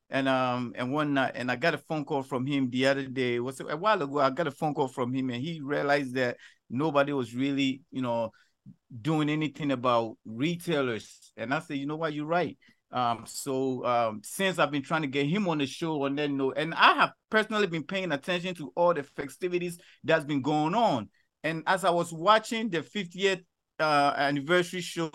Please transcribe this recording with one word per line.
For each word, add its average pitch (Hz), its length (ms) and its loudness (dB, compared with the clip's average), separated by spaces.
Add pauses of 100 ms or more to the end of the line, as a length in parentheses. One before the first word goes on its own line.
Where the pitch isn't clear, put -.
and, 135 180 0
um, 123 500 0
and 123 160 -4
whatnot. 143 420 0
And 123 140 -4
I 123 60 0
got 160 180 2
a 139 60 -4
phone 156 260 -6
call 143 160 -2
from 131 240 -4
him 139 240 0
the 127 180 2
other 139 200 2
day. 123 320 -2
Was 131 200 -6
a - 180 -6
while 196 240 2
ago, 143 180 -2
I 135 100 6
got 160 160 -2
a 139 60 -2
phone 151 240 -2
call 143 120 2
from 127 260 -4
him, 131 180 -2
and 120 100 -4
he 165 200 -6
realized 143 520 0
that 127 240 0 (320)
nobody 143 420 2
was 123 220 -2
really, 135 480 0 (100)
you 131 120 -6
know, 117 280 -4 (720)
doing 151 280 2
anything 151 420 -2
about 120 540 2
retailers. 139 1120 -4
And 117 160 -4
I 156 60 0
said, 156 180 -6
"You 139 100 -6
know 151 80 -4
what? 160 180 -4
You're 147 140 -6
right." 170 280 0 (360)
Um, 117 340 0
so, 131 580 -2
um, 117 400 2
since 190 360 -2
I've 147 100 4
been 143 140 -2
trying 160 180 0
to 147 60 -2
get 139 180 0
him 185 220 0
on 160 100 0
the 139 80 0
show 151 380 -4
on 139 140 -2
that 147 120 0
note, 135 280 0
and 156 180 -2
I - 180 8
have 233 200 2 (180)
personally 214 360 2
been 165 160 -4
paying 190 280 -4
attention 180 440 -2
to - 200 -12
all 175 180 6
the 147 100 -4
festivities 175 760 -6 (240)
that's 156 200 2
been 139 200 -2
going 151 320 2
on. 165 340 2 (340)
And 160 220 -4
as 185 180 2
I 185 60 4
was 170 240 2
watching 214 560 2
the 165 140 -2
fiftieth, 190 580 -2 (380)
uh, 147 360 4
anniversary 165 680 2
show 165 340 -4